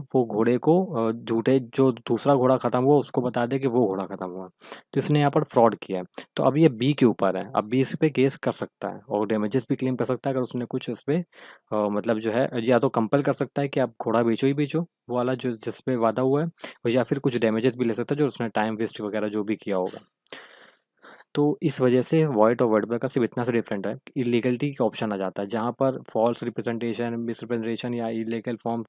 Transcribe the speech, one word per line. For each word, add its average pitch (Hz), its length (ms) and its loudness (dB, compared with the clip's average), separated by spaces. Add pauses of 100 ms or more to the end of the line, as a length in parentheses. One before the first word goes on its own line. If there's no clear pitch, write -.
वो 131 180 2
घोड़े 113 340 2
को, 175 260 4
अ, 113 280 -2
झूठे, 117 460 2 (160)
जो 131 180 6
दूसरा 120 420 0
घोड़ा 127 220 4
ख़त्म 123 260 0
हुआ 147 140 6
उसको 131 240 0
बता 123 240 -2
दे 131 140 -2
कि 135 80 -2
वो 120 200 4
घोड़ा 95 180 -2
ख़त्म 92 220 -8
हुआ, 92 200 -10 (460)
तो - 40 -4
इसने 147 220 2
यहाँ 143 120 2
पर 151 140 2
फ्रॉड 117 320 4
किया 92 220 -6
है। 92 60 -8 (300)
तो 156 80 0
अब 135 140 2
ये 160 140 6
बी 123 220 0
के 135 120 4
ऊपर 95 320 2
है, 92 180 -8
अब 107 100 2
बी 123 160 2
इस 131 140 -2
पे 156 160 2
केस 135 260 2
कर 117 160 -2
सकता - 360 -8
है 98 200 -12
और 107 180 0
डैमेजेस 107 420 -2
भी 139 60 0
क्लेम 127 200 -2
कर 120 100 -2
सकता 123 240 -4
है 131 60 -2
अगर 127 80 0
उसने 120 240 -6
कुछ - 220 -6
उस 113 140 -10
पे, 147 140 0
अ, 175 80 -4 (640)
मतलब 107 300 -2
जो 110 120 -2
है 131 180 0 (120)
या 117 180 4
तो 131 120 2
कंपेल 120 320 2
कर 139 120 0
सकता - 260 -4
है 143 80 -2
कि 143 100 -2
आप 120 140 -2 (100)
घोड़ा 117 200 2
बेचो 117 240 2
ही 139 80 2
बेचो, 147 260 -2 (280)
वो 123 80 -2
वाला 123 180 0
जो 123 220 -4
जिस 110 240 -8
पे 131 160 -2
वादा 113 240 2
हुआ 135 200 2
है, 170 60 -2 (380)
और 120 60 2
या 120 120 2
फिर 139 160 -2
कुछ 123 180 0
डैमेजेस 113 400 2
भी 123 80 -2
ले 113 80 0
सकता 117 220 -4
है 143 40 -2
जो 147 80 2
उसने 117 220 -4
टाइम 110 260 0
वेस्ट 107 260 -4
वगैरह 104 280 -2
जो 104 140 -2
भी 107 120 -2
किया 98 220 -4
होगा। 90 220 -4 (1400)
तो 147 80 2 (200)
इस 156 180 0
वजह 127 200 6
से 160 260 2
वॉइड 117 340 4
और 123 60 4
वॉइडेबल 110 300 2
का 123 100 -4
सिर्फ 127 180 0
इतना 123 180 -4
सा 120 80 0
डिफरेंट 107 360 -2
है, 110 80 -6 (220)
इलीगलिटी 123 560 0
का 135 120 0
ऑप्शन 107 280 -2
आ 98 40 -2
जाता 95 240 -4
है, 101 60 -4
जहाँ 113 240 -2
पर 131 380 -2
फॉल्स 113 340 0
रिप्रेजेंटेशन, 117 760 -4
मिसरिप्रेजेंटेशन 117 760 -6
या 117 160 -4
इलीगल 113 460 -6
फॉर्म 117 340 -4